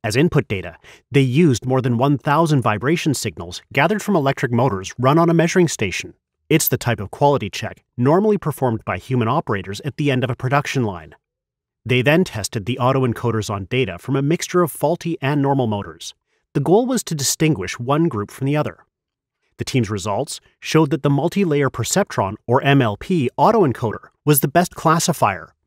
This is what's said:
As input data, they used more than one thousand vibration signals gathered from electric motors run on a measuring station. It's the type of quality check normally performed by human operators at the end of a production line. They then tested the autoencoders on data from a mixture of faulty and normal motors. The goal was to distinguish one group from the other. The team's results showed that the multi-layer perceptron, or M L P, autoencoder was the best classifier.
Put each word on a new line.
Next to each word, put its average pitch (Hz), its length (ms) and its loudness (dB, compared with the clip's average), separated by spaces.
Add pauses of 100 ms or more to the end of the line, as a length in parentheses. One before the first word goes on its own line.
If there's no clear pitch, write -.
As 107 140 -2
input 151 320 0
data, 87 300 -8 (320)
they 139 100 4
used 131 460 2
more 127 160 0
than 120 160 0
one 139 180 2
thousand 151 460 2
vibration 127 500 0
signals 90 480 -8 (140)
gathered 175 260 2
from 202 160 0
electric 135 360 0
motors 117 460 0
run 135 200 4
on 170 100 4
a 170 60 2
measuring 165 340 2
station. - 460 -6 (340)
It's 156 200 0
the - 100 -2
type 117 200 -2
of 101 120 -8
quality 139 400 0
check - 340 -12 (140)
normally 185 400 4
performed 127 480 -2
by 98 100 -4
human 117 320 -2
operators 107 540 -4
at - 160 -10
the 143 120 0
end 127 140 0
of 123 60 -4
a 120 40 -4
production 131 500 -2
line. 85 300 -8 (680)
They 123 160 2
then 151 240 4
tested 104 400 -6
the 123 160 -4
autoencoders 120 720 0
on 98 160 -6
data 104 320 -2
from 139 180 -4
a 135 60 0
mixture 170 400 0
of 160 100 -2
faulty 165 480 -2
and 143 220 0
normal 139 240 2
motors. 98 480 -6 (380)
The 147 80 0
goal 185 260 4
was 254 180 -2
to - 100 -6
distinguish 135 640 -2
one 147 300 0
group 104 220 -4
from - 160 -8
the 143 100 0
other. 123 280 -4 (720)
The 120 60 -6
team's 120 240 0
results 104 520 -6 (180)
showed 156 320 2
that 151 140 -4
the 143 60 4
multi-layer 147 600 0
perceptron, 113 640 -2 (120)
or 120 160 2
M 139 200 4
L 107 140 0
P, 151 420 -2
autoencoder 143 680 2 (160)
was 147 160 4
the 160 80 -2
best 175 260 0
classifier. 120 800 0 (120)